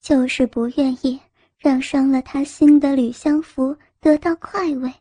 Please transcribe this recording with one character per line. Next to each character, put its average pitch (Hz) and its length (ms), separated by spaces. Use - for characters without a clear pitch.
就 262 260
是 254 200
不 233 220
愿 262 220
意 262 140
让 262 220
伤 269 300
了 262 120
他 277 220
心 294 360
的 277 160
吕 247 160
相 302 300
福 277 340
得 302 180
到 339 180
快 381 400
慰。 254 260